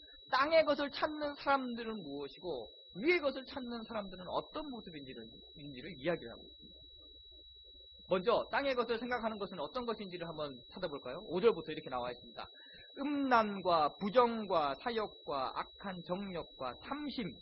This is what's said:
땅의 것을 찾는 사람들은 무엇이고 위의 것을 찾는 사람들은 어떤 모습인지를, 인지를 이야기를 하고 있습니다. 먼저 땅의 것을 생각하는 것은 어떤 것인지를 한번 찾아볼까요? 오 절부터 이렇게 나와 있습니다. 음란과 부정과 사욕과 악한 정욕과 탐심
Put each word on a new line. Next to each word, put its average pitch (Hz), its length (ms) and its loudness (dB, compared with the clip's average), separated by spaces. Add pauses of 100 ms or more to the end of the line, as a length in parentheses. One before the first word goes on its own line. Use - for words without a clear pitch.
(300)
땅의 311 340 8
것을 285 260 2
찾는 302 440 -2
사람들은 240 680 0
무엇이고 143 680 -6 (260)
위의 320 240 4
것을 269 260 0
찾는 240 380 -8
사람들은 185 440 -8
어떤 277 420 -4
모습인지를, 147 560 -12 (300)
인지를 143 420 -12
이야기를 135 320 -4
하고 104 120 -14
있습니다. - 380 -20 (1300)
먼저 185 420 2
땅의 269 240 0
것을 240 240 0
생각하는 226 400 -4
것은 190 220 -6
어떤 240 260 -6
것인지를 180 420 -6
한번 151 320 -8 (120)
찾아볼까요? 156 560 -6
오 170 120 0
절부터 170 320 4
이렇게 151 160 -10
나와 123 220 -2
있습니다. 120 380 -10 (500)
음란과 220 1040 4
부정과 202 720 4
사욕과 185 800 -2
악한 180 500 -6
정욕과 175 760 -6
탐심 262 600 -6